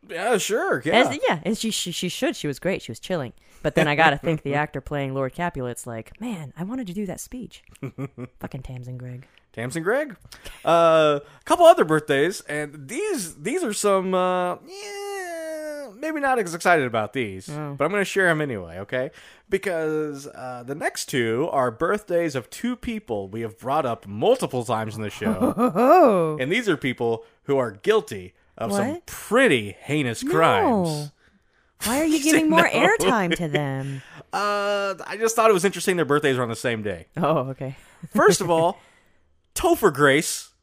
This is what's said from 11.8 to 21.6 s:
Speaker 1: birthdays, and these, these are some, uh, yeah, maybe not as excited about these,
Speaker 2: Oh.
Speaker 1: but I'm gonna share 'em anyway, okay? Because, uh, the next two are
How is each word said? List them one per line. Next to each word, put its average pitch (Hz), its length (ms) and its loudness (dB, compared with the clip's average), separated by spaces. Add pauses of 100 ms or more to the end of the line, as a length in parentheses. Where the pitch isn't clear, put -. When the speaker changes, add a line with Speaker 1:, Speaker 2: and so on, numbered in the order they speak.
Speaker 1:
birthdays, 151 560 0
and 147 480 -8
these, 277 460 -6
these 262 280 -4
are 233 80 -4
some, 190 420 0
uh, 180 420 0 (120)
yeah, 339 1300 -10
maybe 302 240 -4
not 262 200 2
as 175 160 -4
excited 165 320 4
about 110 260 -2
these, 101 360 -4
Speaker 2:
Oh. 147 280 -8
Speaker 1:
but 143 80 0
I'm 170 60 0
gonna 202 120 0
share 185 260 2
'em 156 120 2
anyway, 92 380 -6
okay? 127 320 -4 (380)
Because, 156 800 -4
uh, 123 380 -12
the 135 100 -8
next 269 300 -6
two 123 460 0
are 127 180 2